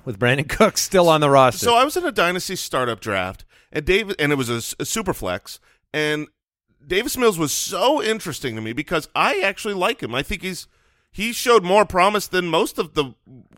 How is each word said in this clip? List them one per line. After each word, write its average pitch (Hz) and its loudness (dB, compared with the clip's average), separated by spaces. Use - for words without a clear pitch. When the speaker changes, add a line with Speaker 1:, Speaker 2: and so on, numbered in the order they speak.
Speaker 1:
with 113 -8
Brandon 123 2
<laughs> - -8
Cooks - 2
still 175 4
on 156 6
the 143 4
roster. 131 6
Speaker 2:
So 240 4
I 240 6
was 294 -2
in 349 -2
a 302 -2
dynasty 185 -2
startup 127 -4
draft, 95 -4
and 151 -4
David, 190 0
and 147 0
it 147 2
was 127 -2
a, 120 -2
s-, - -8
a 131 -6
super 185 -4
flex, - -6
and 151 -2
Davis 196 -2
Mills 226 2
was 156 0
so 240 0
interesting 175 -4
to 110 -6
me 110 -6
because 151 -4
I 240 0
actually 202 -4
like 196 -2
him. 117 -6
I 131 -2
think 202 -8
he's, 185 -8
he 226 -6
showed 233 4
more 196 4
promise 190 0
than 180 0
most 165 0
of 170 -8
the, 131 -2